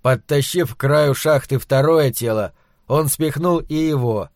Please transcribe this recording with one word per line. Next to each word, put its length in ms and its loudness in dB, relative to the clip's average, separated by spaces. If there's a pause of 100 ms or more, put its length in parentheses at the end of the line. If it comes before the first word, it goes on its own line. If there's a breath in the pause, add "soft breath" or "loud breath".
Подтащив 720 -2
к 40 -20
краю 360 2
шахты 440 0
второе 520 2
тело, 420 -4 (360)
он 200 0
спихнул 500 -2
и 160 -8
его 600 -2